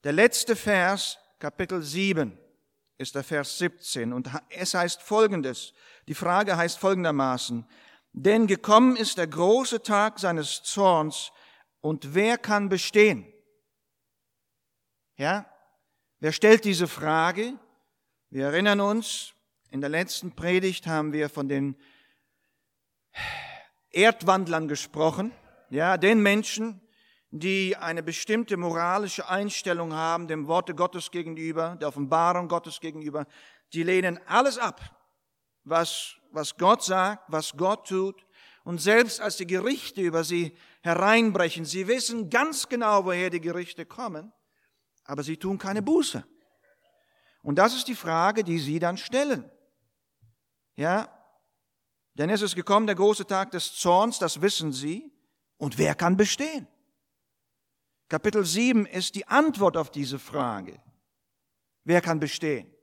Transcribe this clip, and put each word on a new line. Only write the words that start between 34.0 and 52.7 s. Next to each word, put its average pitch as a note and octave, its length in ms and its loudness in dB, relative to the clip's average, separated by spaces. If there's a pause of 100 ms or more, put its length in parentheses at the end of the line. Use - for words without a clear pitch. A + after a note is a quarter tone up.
alles A#3+ 320 2
ab, - 440 -6 (600)
was, E3 540 -2 (140)
was D3+ 260 -8
Gott G#3 260 4
sagt, F#3+ 440 0
was D#3 300 -6
Gott F#3+ 300 -2
tut. F#3+ 400 -4 (360)
Und E3+ 160 -8
selbst G#3+ 400 4
als G#3 180 -4
die F3+ 100 -8
Gerichte G3 540 -4
über E3 220 0
sie E3+ 320 -4 (260)
hereinbrechen, F3+ 840 2
sie F3+ 220 -6
wissen A#3 420 -2
ganz C#4 400 0
genau, G#3+ 360 0
woher F3+ 260 -2
die F3 100 -6
Gerichte E3+ 460 -8
kommen, G#3 440 -12 (720)
aber C#3+ 200 -10
sie D#3+ 140 -8
tun F#3+ 200 -4
keine G3 240 -4
Buße. D4 420 0 (1160)
Und C#3+ 140 -4
das A3 200 4
ist B3+ 120 -6
die B3 80 -4
Frage, F3 480 0
die E3 160 0
sie D3 180 -2
dann F3 200 -2
stellen. B3+ 520 -2 (1300)
Ja? F3+ 340 -2 (1040)
„Denn D3+ 160 -2
es G3+ 120 0
ist F3+ 140 -4
gekommen, G3+ 300 2